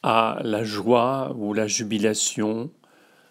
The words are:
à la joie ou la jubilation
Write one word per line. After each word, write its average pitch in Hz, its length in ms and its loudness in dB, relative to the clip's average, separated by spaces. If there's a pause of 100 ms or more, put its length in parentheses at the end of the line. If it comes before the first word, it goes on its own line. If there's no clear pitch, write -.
à 113 400 2
la 110 220 -2
joie 120 720 2
ou 104 180 -4
la 107 140 0
jubilation 107 1000 -2 (640)